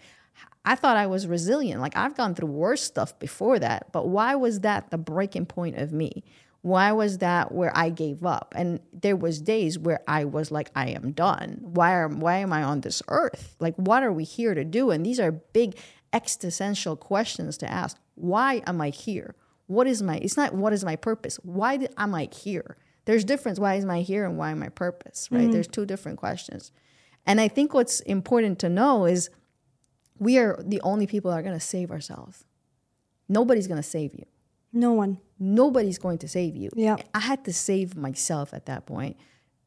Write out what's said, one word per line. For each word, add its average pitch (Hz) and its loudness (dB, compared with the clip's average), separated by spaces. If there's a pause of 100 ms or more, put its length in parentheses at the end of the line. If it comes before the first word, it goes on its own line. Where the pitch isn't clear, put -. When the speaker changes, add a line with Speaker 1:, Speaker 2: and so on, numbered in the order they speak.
(640)
Speaker 1:
I 226 2
thought 254 4
I 208 2
was 190 -2
resilient. 175 0
Like, 127 -2
I've - 0
gone 202 0
through 165 -4
worse 175 0
stuff - -4
before 220 0
that, 120 -2
but - -2
why 214 2
was 247 0
that 202 0
the 165 -2
breaking 175 -2
point 175 -6
of 147 -4
me? 160 -4 (380)
Why 185 4
was 208 0
that 175 2
where 180 0
I 165 2
gave 160 -4
up? - -2
And 175 -2 (100)
there 196 2
was 165 -2
days 175 0
where 160 0
I 151 2
was 147 -4
like, 151 -4
"I 135 0
am 131 -4
done. - 0
Why 175 4
are, 165 2
why 160 0
am 190 -2
I 156 0
on 139 0
this - -6
earth? - -2
Like, 165 -2
what 214 4
are 233 2
we 160 -2
here 233 -2
to 151 0
do?" 220 2
And 165 0
these 247 0
are 170 2
big 202 0 (340)
existential 190 -2
questions - -2
to - -6
ask. - -4 (200)
Why 220 0
am 175 -2
I 143 0
here? - -8 (320)
What 240 4
is 233 0
my, 180 -2
it's - -2
not 190 0
what 202 2
is 196 -2
my 160 -2
purpose? - -6
Why 202 -2
d-, 262 -4 (100)
am 208 -2
I 156 -2
here? - -8 (300)
There's 220 4
difference. 233 -2
Why 196 2
is 196 -2
my 175 0
here 196 -2
and 170 -4
why 156 -4
am 156 -6
I 143 -8
purpose, - -8
right? 240 4
Speaker 2:
Mm. 226 4
Speaker 1:
There's 214 2
two 208 -4
different 196 -8
questions. - -8 (520)
And 208 4
I 220 4
think 277 2
what's 247 2
important 196 0
to 180 0
know 208 4
is 175 4 (920)
we 240 6
are 220 2
the 202 -2
only 202 0
people 196 -2
that 170 0
are 165 -4
gonna 180 -4
save 180 -4
ourselves. - -14 (840)
Nobody's 220 4
gonna 156 -4
save 151 -6
you. - -18 (480)
Speaker 2:
No 240 4
one. 196 2 (200)
Speaker 1:
Nobody's 214 4
going 175 -4
to 151 -10
save 170 -2
you. - -8
Speaker 2:
Yeah. 220 2 (160)
Speaker 1:
I 214 -2
had 269 -2
to 180 -4
save 190 -2
myself 143 -4
at - -12
that 135 -10
point. - -8 (520)